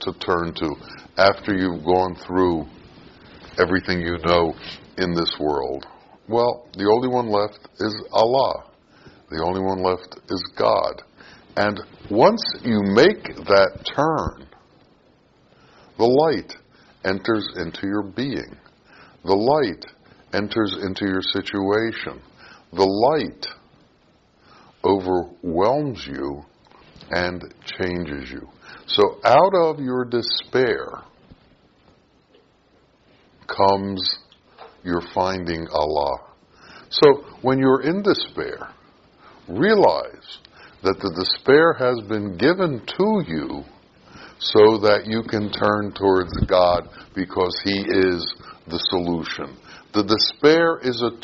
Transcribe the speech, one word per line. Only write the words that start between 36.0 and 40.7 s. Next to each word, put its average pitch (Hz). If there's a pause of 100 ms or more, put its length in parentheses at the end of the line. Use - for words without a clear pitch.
So 143 (180)
when 131
you're 131
in 175
despair, - (800)
realize 127 (440)